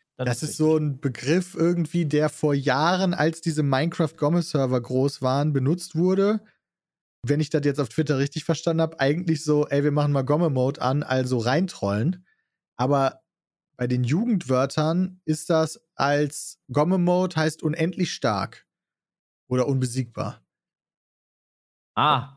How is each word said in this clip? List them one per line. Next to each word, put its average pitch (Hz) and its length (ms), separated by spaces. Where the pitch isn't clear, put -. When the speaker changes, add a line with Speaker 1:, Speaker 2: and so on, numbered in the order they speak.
Speaker 1:
Das 127 100
Speaker 2:
Das 120 160
Speaker 1:
ist 151 60
Speaker 2:
ist - 80
so 156 200
Speaker 1:
richtig. 156 40
Speaker 2:
ein 127 40
Begriff 143 560
irgendwie, 170 500
der 151 240
vor 147 260
Jahren, 156 580
als 156 280
diese 151 200
Minecraft-Gommes-Server 147 1200
groß 131 400
waren, 143 320
benutzt 143 420
wurde. 196 460
Wenn 143 180
ich 151 120
das 147 140
jetzt 143 140
auf 135 100
Twitter 147 280
richtig 143 280
verstanden 160 360
hab, 165 180
eigentlich 156 440
so, 151 240
„Ey, 143 160
wir 147 80
machen 147 200
mal 139 120
Gomme-Mode 139 580
an, 135 220
also 131 340
reintrollen.“ 123 880
Aber 135 440
bei 123 100
den 123 160
Jugendwörtern 160 1200
ist - 260
das 160 300
als 143 640
Gomme-Mode 180 680
heißt 156 260
unendlich 160 500
stark 104 540
oder 127 200
unbesiegbar. 127 760
Speaker 1:
Ah, 135 420